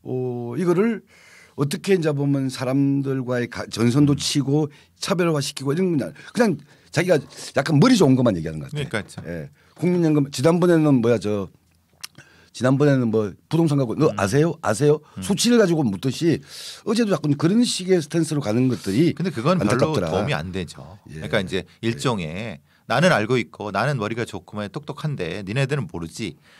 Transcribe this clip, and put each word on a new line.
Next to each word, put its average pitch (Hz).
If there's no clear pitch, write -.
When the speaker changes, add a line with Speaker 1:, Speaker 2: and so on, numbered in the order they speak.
Speaker 1:
어, 123
이거를 185
어떻게 147
이제 156
보면 139
사람들과의 131
가-, 107
전선도 131
Speaker 2:
음. 139
Speaker 1:
치고 143
차별화시키고 147
이런 175
건 90
그냥 214
자기가 170
약간 139
머리 254
좋은 143
것만 123
얘기하는 80
것 67
같아요. 147
Speaker 2:
그러니까 104
참. -
Speaker 1:
예. 85
국민연금 160
지난번에는 165
뭐야, 117
저 101
지난번에는 131
뭐 107
부동산 160
갖고 113
"너 147
Speaker 2:
음. 104
Speaker 1:
아세요? 135
아세요?" 147
Speaker 2:
음. 190
Speaker 1:
수치를 226
가지고 170
묻듯이 123
어제도 214
약간 147
그런 196
식의 185
스탠스로 151
가는 120
것들이 123
Speaker 2:
근데 175
그건 151
별로 92
Speaker 1:
안타깝더라. 113
Speaker 2:
도움이 104
안 85
되죠. 87
Speaker 1:
예. 71
Speaker 2:
그러니까 98
이제 92
Speaker 1:
예. -
Speaker 2:
일종의 104
"나는 151
알고 110
있고 104
나는 123
머리가 110
좋고 -
만 104
똑똑한데 127
니네들은 127
모르지." 85